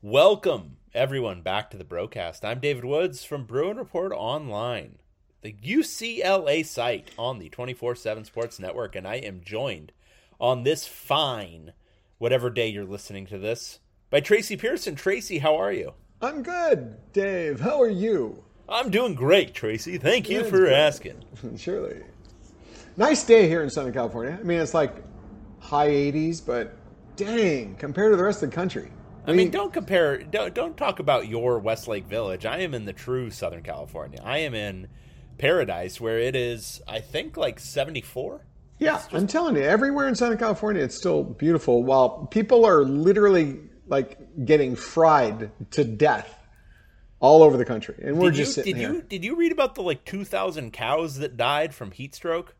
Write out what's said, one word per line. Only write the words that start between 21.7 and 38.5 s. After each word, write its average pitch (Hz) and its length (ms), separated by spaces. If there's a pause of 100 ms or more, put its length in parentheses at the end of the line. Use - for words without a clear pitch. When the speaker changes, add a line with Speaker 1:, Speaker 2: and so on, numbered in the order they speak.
Speaker 2:
Nice 254 280
day 226 240
here 165 160
in 135 60
Southern 131 220
California. 120 480
I 226 40
mean, 170 160
it's, 156 140
like, 151 200 (640)
high 147 300
eighties, 147 520
but 120 360 (400)
dang, 185 580
compared 185 380
to 202 40
the 175 60
rest 202 220
of 135 60
the - 40
country. 175 380 (340)
Speaker 1:
I 151 60
mean, 180 160
Speaker 2:
We - 20
Speaker 1:
don't 392 240
compare, 170 480
don't, 202 320
don't 320 200
talk - 260
about 127 280
your 117 300
Westlake 107 480
Village. 95 400
I 135 140
am 175 120
in 110 140
the 101 80
true 123 360
Southern 85 320
California. 71 600
I 127 140
am 151 160
in 98 340 (480)
Paradise, 107 640
where 113 180
it 127 160
is, 120 540
I 110 120
think, 160 360
like, 143 240
seventy-four. 143 840 (320)